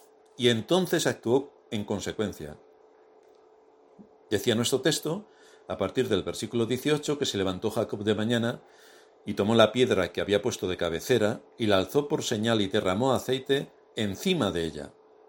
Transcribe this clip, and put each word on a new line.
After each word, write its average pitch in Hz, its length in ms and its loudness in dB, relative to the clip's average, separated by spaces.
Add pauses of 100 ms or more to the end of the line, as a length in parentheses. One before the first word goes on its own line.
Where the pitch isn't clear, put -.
(380)
y 120 100 4
entonces 165 580 2
actuó 127 460 0 (180)
en 104 140 -4
consecuencia. 90 720 -6 (1700)
Decía 107 280 0
nuestro 120 240 0
texto, 165 480 -2 (400)
a 90 100 -6
partir 107 300 -2
del 95 160 0
versículo 113 420 -4
dieciocho, 147 500 -2
que 135 100 -4
se - 120 -2
levantó 92 320 -2
Jacob 107 320 -4
de 101 140 2
mañana 117 440 -2 (640)
y 101 100 -6
tomó 107 200 2
la 110 160 8
piedra 101 420 2
que - 80 -4
había 98 220 2
puesto 107 240 -4
de 90 100 -2
cabecera 104 680 0 (160)
y 117 80 -2
la 98 120 4
alzó 143 300 0
por 151 160 -2
señal 113 360 0
y 101 60 0
derramó 104 460 2
aceite 131 580 -2 (240)
encima 113 560 0
de 82 140 -2
ella. 73 280 -8 (360)